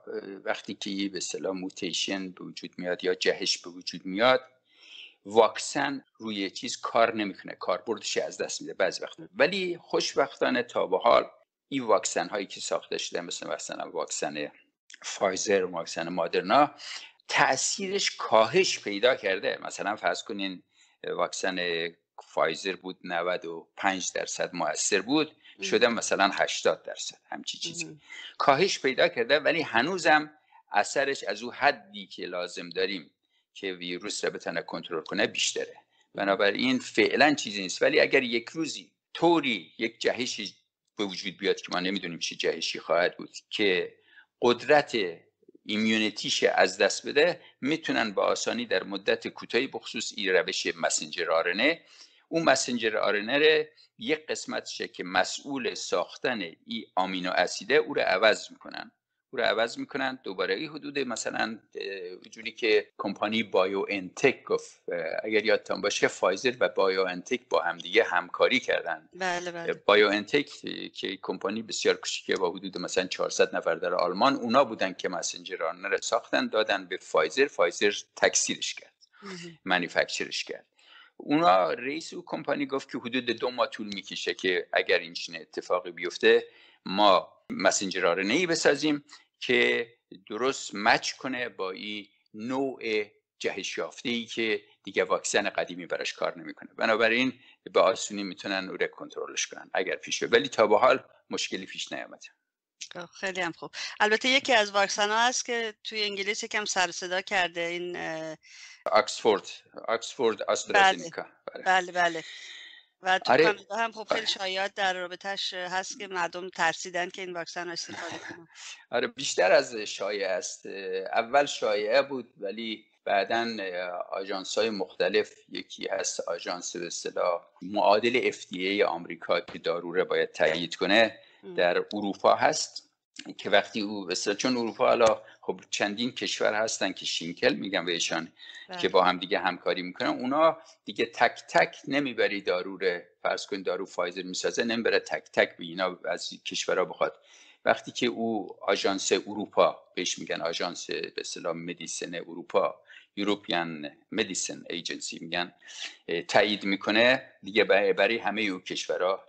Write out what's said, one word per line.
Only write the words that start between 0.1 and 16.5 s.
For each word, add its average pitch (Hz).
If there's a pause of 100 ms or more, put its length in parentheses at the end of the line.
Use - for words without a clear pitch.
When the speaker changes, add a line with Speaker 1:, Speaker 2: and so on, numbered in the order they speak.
Speaker 1:
وقتی 104
که -
یه 98
به 92
اصطلاح 85
موتیشن 92
به 87
وجود 82
میاد 90
یا 90
جهش 92
به -
وجود 90
میاد، 117 (840)
واکسن 131 (140)
روی 104
چیز -
کار -
نمی‌کنه، 101
کاربردش -
از 80
دست -
می‌ده 78
بعضی 87
وقتا. 160
ولی 180
خوشبختانه 135
تا 104
به 90
حال 117 (380)
این 135
واکسن 98
هایی 98
که -
ساخته -
شده، -
مثل 87
مثلاً 78
واکسن 73 (500)
فایزر، 98
واکسن 85
مادرنا، 92 (540)